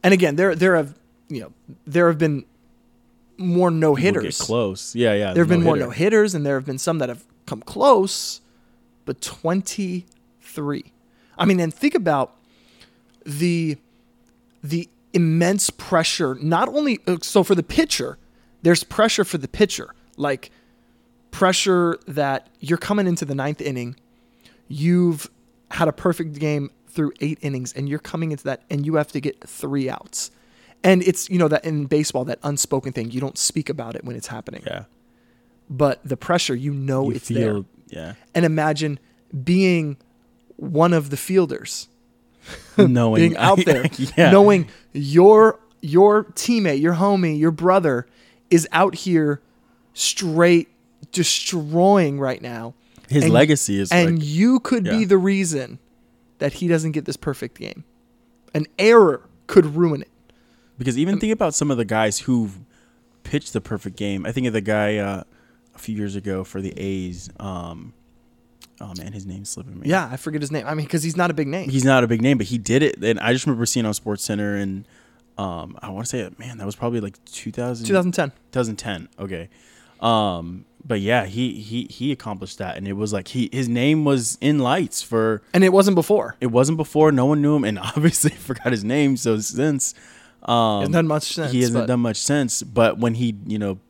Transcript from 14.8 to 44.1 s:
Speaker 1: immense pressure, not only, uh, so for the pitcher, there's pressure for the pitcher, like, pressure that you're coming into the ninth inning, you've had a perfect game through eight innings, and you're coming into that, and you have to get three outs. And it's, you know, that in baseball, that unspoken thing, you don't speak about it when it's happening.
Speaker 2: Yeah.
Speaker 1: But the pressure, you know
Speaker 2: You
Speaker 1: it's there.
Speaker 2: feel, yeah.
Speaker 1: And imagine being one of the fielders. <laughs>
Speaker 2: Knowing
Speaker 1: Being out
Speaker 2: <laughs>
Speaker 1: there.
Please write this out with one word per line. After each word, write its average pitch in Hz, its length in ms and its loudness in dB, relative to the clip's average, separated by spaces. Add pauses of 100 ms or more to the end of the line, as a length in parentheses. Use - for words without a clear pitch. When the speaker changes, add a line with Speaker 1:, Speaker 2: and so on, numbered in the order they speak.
Speaker 1:
immense 170 560 2
pressure, 165 720 0
not 165 280 0
only, 277 380 0
uh, 180 140 0
so - 220 2
for 196 120 2
the 175 80 0
pitcher, 139 540 -2 (460)
there's 165 220 4
pressure 214 400 0
for - 120 -6
the 135 120 -6
pitcher, - 460 -2 (220)
like, 139 340 -6 (800)
pressure 185 760 2
that 139 420 -4 (120)
you're 165 180 -2
coming 202 280 -2
into 175 200 -2
the 139 80 -6
ninth 139 260 -4
inning, 127 360 -8 (720)
you've 170 600 0 (440)
had 165 160 0
a 147 40 -2
perfect 160 460 -4
game 147 320 -4 (180)
through 151 320 -2
eight 151 220 -6
innings, 127 320 -6
and 135 140 -6
you're 147 100 -4
coming 160 340 -6
into 139 120 -10
that, 135 260 -8
and 143 160 -4
you 160 80 -2
have - 180 0
to 151 80 -4
get - 260 -8
three 135 440 -4
outs. - 400 -12 (540)
And 185 180 6
it's, 175 260 0
you 185 100 0
know, 165 100 4
that 151 160 0
in 151 220 -4
baseball, 147 400 0
that - 160 -6
unspoken 139 500 -4
thing, 117 180 -6
you 127 100 -6
don't 135 160 -8
speak - 320 -4
about 117 280 -8
it - 80 -14
when 120 120 -10
it's 113 120 -14
happening. - 380 -14
Speaker 2:
Yeah. 98 180 -10 (840)
Speaker 1:
But 135 360 0
the 131 120 -4
pressure, 175 380 -2
you 139 180 -4
know 135 380 -2
Speaker 2:
You 117 60 -4
Speaker 1:
it's - 120 -12
there. 113 260 0
Speaker 2:
feel, 98 120 -6 (220)
yeah. 80 260 -12 (200)
Speaker 1:
And 170 100 4
imagine 156 560 -2 (440)
being 175 520 2 (600)
one 165 360 2
of 147 180 0
the 139 60 -6
fielders. - 720 -2 (480)
<laughs> - 420 -10
Speaker 2:
Knowing 120 380 4
Speaker 1:
Being 165 200 4
out 185 220 4
Speaker 2:
<laughs> 180 80 2
Speaker 1:
there. 139 200 2 (300)